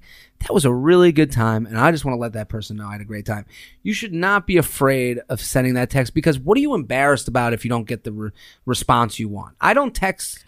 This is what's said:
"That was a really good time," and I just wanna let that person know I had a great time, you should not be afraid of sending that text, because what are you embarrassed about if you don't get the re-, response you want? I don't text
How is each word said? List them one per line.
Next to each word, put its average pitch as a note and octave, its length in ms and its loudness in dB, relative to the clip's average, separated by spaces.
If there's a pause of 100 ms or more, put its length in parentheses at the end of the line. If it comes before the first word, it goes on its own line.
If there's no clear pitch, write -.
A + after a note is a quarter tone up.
(400)
"That - 140 -6
was E3+ 100 4
a B2 100 4
really E3+ 380 6
good D3+ 200 2
time," A2+ 340 0
and A2 120 -8
I C#3+ 140 4
just D3 140 -4
wanna B2+ 120 -2
let A#2 160 -6
that G#2+ 140 -8
person G#2+ 300 -10
know G#2 100 -12
I G2+ 60 -10
had G#2 80 -12
a G2+ 40 -14
great G#2 200 -12
time, G#2 200 -6 (380)
you G3 100 -4
should G#3 200 -8
not G3 340 0
be F#3+ 100 0
afraid C3 640 0 (100)
of B2 120 -4
sending B2+ 320 0
that B2 160 0
text, C3 240 -2
because D3 260 2
what F3 180 2
are C#4 40 2
you C#4+ 120 0
embarrassed C3+ 540 0
about A#2+ 260 0
if A2 120 -6
you A#2 40 -2
don't A#2 180 -2
get A#2 180 -8
the A2+ 80 -8
re-, G#2+ 180 -8 (340)
response A#2+ 540 0
you A2+ 80 -4
want? G2+ 320 -12
I G3 140 2
don't C4+ 200 0
text - 540 -6